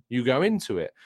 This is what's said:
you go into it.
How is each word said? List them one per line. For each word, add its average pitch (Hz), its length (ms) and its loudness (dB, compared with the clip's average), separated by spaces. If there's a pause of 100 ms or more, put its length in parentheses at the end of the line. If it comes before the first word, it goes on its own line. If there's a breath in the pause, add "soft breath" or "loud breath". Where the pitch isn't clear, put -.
you 123 160 -2
go 131 200 2
into 202 340 0
it. 82 160 -4 (120)